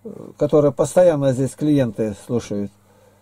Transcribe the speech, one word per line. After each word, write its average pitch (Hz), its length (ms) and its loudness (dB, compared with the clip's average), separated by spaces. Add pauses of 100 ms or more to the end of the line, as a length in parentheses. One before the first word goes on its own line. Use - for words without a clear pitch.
э, 226 60 -18 (280)
которые 147 340 2
постоянно 151 600 2
здесь 127 200 -2
клиенты 120 640 -2 (100)
слушают. 101 460 -6 (500)